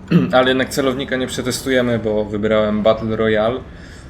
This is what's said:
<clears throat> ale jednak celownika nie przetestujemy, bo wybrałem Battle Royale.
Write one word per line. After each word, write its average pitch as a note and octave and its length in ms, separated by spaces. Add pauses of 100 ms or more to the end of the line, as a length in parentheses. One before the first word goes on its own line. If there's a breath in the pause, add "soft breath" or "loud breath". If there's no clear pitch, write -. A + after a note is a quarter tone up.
<clears throat> B2+ 340
ale B2+ 120
jednak C3 200
celownika C3+ 480
nie B2+ 100
przetestujemy, B2 720
bo G#2+ 260
wybrałem G#2+ 580
Battle A2 340
Royale. A2 440 (500 loud breath)